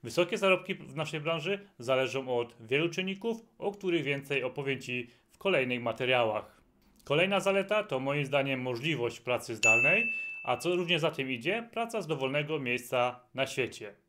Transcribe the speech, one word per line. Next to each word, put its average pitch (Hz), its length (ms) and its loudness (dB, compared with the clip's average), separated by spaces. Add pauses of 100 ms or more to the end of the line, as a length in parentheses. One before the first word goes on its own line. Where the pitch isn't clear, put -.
Wysokie 170 340 0
zarobki 190 380 2
w 131 200 -16
naszej 151 240 -6
branży 165 400 -2 (200)
zależą 127 580 0
od 120 220 -2
wielu 135 300 0
czynników, 190 480 -4 (200)
o 196 140 -2
których 175 320 -2
więcej 139 400 -2
opowiem 135 380 -4
Ci 123 260 -6 (240)
w - 60 -20
kolejnych 127 440 2
materiałach. 117 800 0 (420)
Kolejna 185 360 4
zaleta 196 440 2
to 139 160 -2
moim 139 260 0
zdaniem 135 360 2
możliwość 127 580 -2
pracy 117 360 -2
zdalnej, 127 580 4 (300)
a 123 140 0
co 175 180 0
również 175 260 2
za 156 100 2
tym 135 200 -4
idzie, 180 400 -2
praca 226 300 -4
z 160 60 -8
dowolnego 147 520 0
miejsca 123 600 0 (140)
na 131 140 -2
świecie. 117 460 -4 (160)